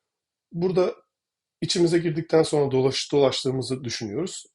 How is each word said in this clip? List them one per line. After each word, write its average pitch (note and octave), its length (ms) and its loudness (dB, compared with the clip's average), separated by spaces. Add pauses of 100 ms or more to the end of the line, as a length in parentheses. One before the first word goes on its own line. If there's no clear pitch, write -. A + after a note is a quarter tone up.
(520)
Burada F3+ 440 0 (640)
içimize E3+ 380 2
girdikten D#3+ 440 2
sonra D3 280 0
dolaş-, C3 400 0
dolaştığımızı C3 720 0
düşünüyoruz. A#2 720 -8